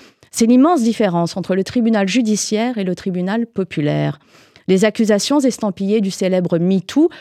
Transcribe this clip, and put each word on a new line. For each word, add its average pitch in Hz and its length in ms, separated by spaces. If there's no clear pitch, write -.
C'est - 160
l'immense 262 360
différence 185 540
entre 185 180
le 190 100
tribunal 220 420
judiciaire 214 720
et 196 60
le 180 100
tribunal 190 520
populaire. 151 720
Les 190 160
accusations 220 560
estampillées 214 600
du 196 120
célèbre 180 460
metoo, 190 500